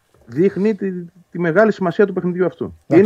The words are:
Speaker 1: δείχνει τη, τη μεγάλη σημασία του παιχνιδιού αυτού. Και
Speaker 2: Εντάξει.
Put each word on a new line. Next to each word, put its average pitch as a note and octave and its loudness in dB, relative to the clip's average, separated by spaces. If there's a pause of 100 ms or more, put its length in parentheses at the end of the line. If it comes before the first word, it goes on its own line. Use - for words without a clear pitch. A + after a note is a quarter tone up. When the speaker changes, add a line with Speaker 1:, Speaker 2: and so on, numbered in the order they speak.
(260)
Speaker 1:
δείχνει F#3+ -2
τη, F#3+ -8 (380)
τη F3 -12
μεγάλη F3+ 2
σημασία F#3+ 0
του F#3+ -6
παιχνιδιού F3+ -4
αυτού. B2 -8
Και - -6
Speaker 2:
Εντάξει. F#3+ 8